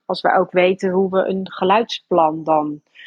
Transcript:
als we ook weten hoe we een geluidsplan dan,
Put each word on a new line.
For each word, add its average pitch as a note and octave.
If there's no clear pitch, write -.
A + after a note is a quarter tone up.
als F#3
we -
ook F3+
weten F#3
hoe F#3+
we F#3+
een F#3+
geluidsplan F3
dan, D3+